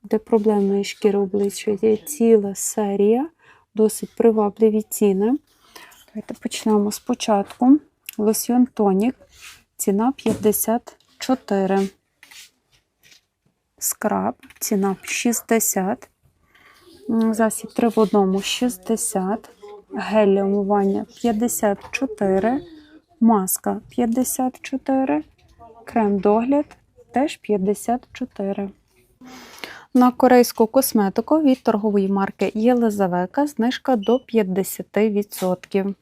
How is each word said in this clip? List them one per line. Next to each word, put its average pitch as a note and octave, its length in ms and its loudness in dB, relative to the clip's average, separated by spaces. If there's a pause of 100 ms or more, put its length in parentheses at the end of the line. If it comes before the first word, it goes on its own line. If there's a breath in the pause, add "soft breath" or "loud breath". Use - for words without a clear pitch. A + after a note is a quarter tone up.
Для G#3+ 160 -2
проблемної G#3 640 2
шкіри G3+ 360 -2
обличчя G3+ 640 -2
є G#3+ 160 2
ціла G#3+ 580 2
серія, G#3+ 760 0 (460 soft breath)
досить G#3+ 400 -2
привабливі G#3+ 640 2
ціни. G#3 560 0 (720 loud breath)
Давайте - 260 -14
почнемо G#3+ 580 -2
спочатку. A#3+ 880 2 (380)
Лосьйон A3 480 2
тонік, G#3 500 0 (600 loud breath)
ціна A3 340 0
п'ятдесят A3 880 -2 (200)
чотири. G3 720 -2 (1900)
Скраб, G3+ 580 -4 (240)
ціна G3 420 -2
шістдесят. A3+ 1080 -4 (1000 soft breath)
М, A3+ 240 0
засіб G#3+ 400 -2
три - 140 0
в A3 120 0
одному G3 420 2
шістдесят. A3 1080 -4 (440)
Гель G3+ 340 2
для G3 160 2
умивання G3+ 640 0 (160)
п'ятдесят A3 560 -2 (140)
чотири. A3 680 -2 (580 loud breath)
Маска G3+ 680 0
п'ятдесят B3 720 -4
чотири. C4+ 640 -2 (640)
Крем G3+ 340 0
догляд A#3 460 2 (480)
теж C#4 240 -2
п'ятдесят G#3 760 -2
чотири. G3+ 560 -8 (1200 loud breath)
На B3 180 6
корейську B3 560 4
косметику A#3 720 0
від C4 220 2
торгової G#3 440 0
марки G3 480 -2
Єлизавека G#3+ 920 0
знижка B3+ 480 -2
до A3+ 240 0
п'ятдесяти G3 920 -2
відсотків. G3 920 -4